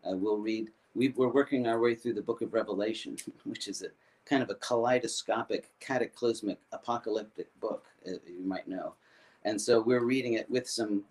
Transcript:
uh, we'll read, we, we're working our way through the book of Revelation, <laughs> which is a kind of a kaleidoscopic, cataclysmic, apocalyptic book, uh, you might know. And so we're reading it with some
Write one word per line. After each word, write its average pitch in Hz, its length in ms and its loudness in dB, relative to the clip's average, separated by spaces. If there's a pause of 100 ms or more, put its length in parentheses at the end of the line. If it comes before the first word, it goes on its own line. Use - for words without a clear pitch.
uh, 95 80 -2
we'll 107 220 2
read, 110 320 -2 (240)
we, 127 160 2
we're 127 200 2
working 131 380 2
our 113 120 2
way 120 160 4
through 117 180 -4
the 104 80 -4
book 113 200 -2
of 113 120 -6
Revelation, 107 640 -2 (140)
<laughs> - 120 -20
which - 240 -8
is - 140 -8
a - 80 -10 (360)
kind 135 160 4
of 110 80 -2
a 101 60 -4
kaleidoscopic, 117 1120 0 (100)
cataclysmic, 117 800 -2 (140)
apocalyptic 110 760 -4 (120)
book, - 260 -4 (220)
uh, 92 60 -6 (140)
you 90 160 -12
might 92 240 -6
know. 92 260 -8 (500)
And 104 180 -2
so 117 180 6
we're 120 240 4
reading 123 300 2
it 110 160 -2
with 123 180 0
some 104 440 -2